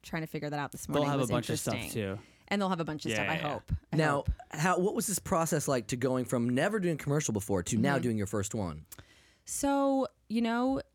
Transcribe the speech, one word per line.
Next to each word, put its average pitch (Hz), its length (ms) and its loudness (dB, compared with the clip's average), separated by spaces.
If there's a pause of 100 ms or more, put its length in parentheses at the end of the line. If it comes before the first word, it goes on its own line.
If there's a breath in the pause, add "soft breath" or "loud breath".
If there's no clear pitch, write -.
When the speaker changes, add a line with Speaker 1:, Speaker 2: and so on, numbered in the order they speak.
Speaker 1:
trying - 180 -6
to 156 60 -6
figure 147 220 -6
that 147 80 -4
out 143 140 -4
this - 140 -12
Speaker 2:
They'll 143 120 0
Speaker 1:
morning 147 140 4
Speaker 2:
have 143 80 2
a 139 40 2
Speaker 1:
was 120 80 -2
Speaker 2:
bunch 120 180 0
of 113 100 -2
stuff, 120 140 -2
Speaker 1:
interesting. 107 280 -4 (160)
Speaker 2:
too. - 20 -10 (280 loud breath)
Speaker 1:
And 202 140 0
they'll 190 80 0
have 185 100 0
a 165 60 -2
bunch 151 200 -6
of 120 60 -2
Speaker 2:
Yeah, 110 60 0
Speaker 1:
stuff, 101 120 0
I - 60 0
Speaker 2:
yeah. 147 180 -4
Speaker 1:
hope. - 180 -8 (200)
I - 60 -2
Speaker 3:
Now, 156 160 4
Speaker 1:
hope. 143 160 0 (220)
Speaker 3:
how, 170 280 2
what 190 160 2
was 226 120 0
this 190 120 -2
process 165 480 0
like 127 200 0
to 127 100 -2
going 127 260 2
from 120 240 0
never 165 320 2
doing 175 140 0
a 147 40 -2
commercial 143 360 0
before 98 300 0
to 117 140 0
now 139 180 4
Speaker 1:
Mm-hmm. 123 80 0
Speaker 3:
doing 117 140 0
your 101 100 -2
first 101 280 -4
one? 82 300 -4 (580 loud breath)
Speaker 1:
So, 277 640 2 (220)
you 226 120 0
know 240 400 0 (120)